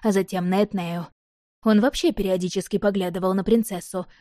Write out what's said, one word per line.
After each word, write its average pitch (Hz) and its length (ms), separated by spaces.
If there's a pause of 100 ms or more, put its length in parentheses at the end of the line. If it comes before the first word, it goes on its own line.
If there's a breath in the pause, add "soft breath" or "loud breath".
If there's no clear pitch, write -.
а 214 100
затем 185 380
на 190 140
Этнею. 170 420 (580)
Он 214 160
вообще 285 320
периодически 190 680
поглядывал 190 580
на 190 80
принцессу, 190 640 (140 soft breath)